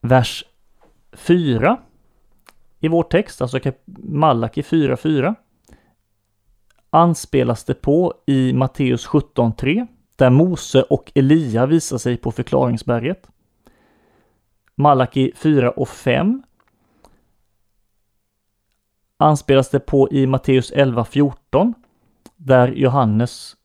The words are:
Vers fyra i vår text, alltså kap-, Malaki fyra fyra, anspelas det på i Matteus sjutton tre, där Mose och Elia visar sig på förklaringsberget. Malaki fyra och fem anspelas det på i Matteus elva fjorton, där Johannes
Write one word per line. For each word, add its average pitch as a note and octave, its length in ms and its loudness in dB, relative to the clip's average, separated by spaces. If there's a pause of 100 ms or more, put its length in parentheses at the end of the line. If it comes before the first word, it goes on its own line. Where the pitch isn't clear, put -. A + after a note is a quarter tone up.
Vers B2 440 0 (640)
fyra E3 680 0 (1000)
i D#3 80 -4
vår E3 160 0
text, - 380 -4
alltså B2+ 160 -6
kap-, - 260 -6 (200)
Malaki C#3+ 600 -2
fyra C#3 340 0
fyra, D#3 380 -2 (1500)
anspelas C#3+ 720 0
det C3+ 100 -4
på D#3+ 400 0 (120)
i C3 280 0
Matteus C3 520 -2
sjutton - 480 -2
tre, F#3 340 -4 (280)
där C3 140 4
Mose E3+ 520 2
och - 340 -2
Elia C3+ 500 2
visar D3+ 320 -2
sig A#2+ 200 -4
på - 140 -6
förklaringsberget. B2 960 -4 (1500)
Malaki C3+ 600 -2
fyra C#3 360 0
och - 180 -8
fem F3 540 -4 (2750)
anspelas C#3+ 520 2
det C#3 100 0
på C3+ 320 0
i C3+ 160 0
Matteus C3 440 0
elva B2+ 340 0
fjorton, D3 680 -2 (640)
där C3 320 2
Johannes B2 960 -2